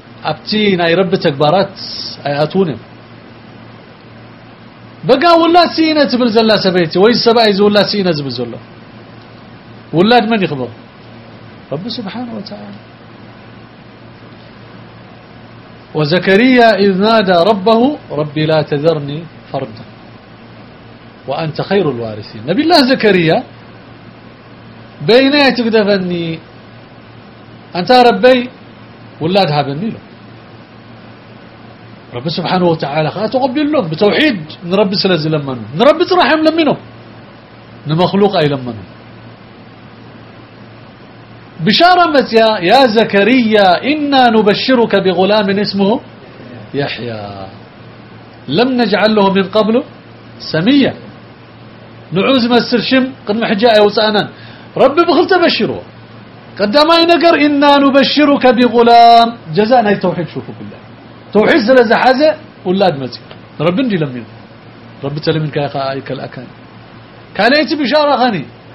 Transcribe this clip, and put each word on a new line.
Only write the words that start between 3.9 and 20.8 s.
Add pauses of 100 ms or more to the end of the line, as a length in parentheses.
بقى (100)
ولا (120)
سينة
تبل
زلا
سبيتي،
وي
سبا
يز
ولا
سينة
زبل
زلا. (1300)
ولاد
من
يخبر؟ (1000)
رب
سبحانه
وتعالى. (3250)
وزكريا
إذ
نادى (140)
ربه: (140)
"رب
لا
تذرني (280)
فردا (1400)